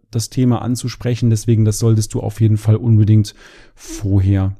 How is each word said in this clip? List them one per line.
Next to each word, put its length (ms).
das 200
Thema 320
anzusprechen. 680
Deswegen, 340
das 140
solltest 360
du 60
auf 200
jeden 160
Fall 200
unbedingt 580
vorher 840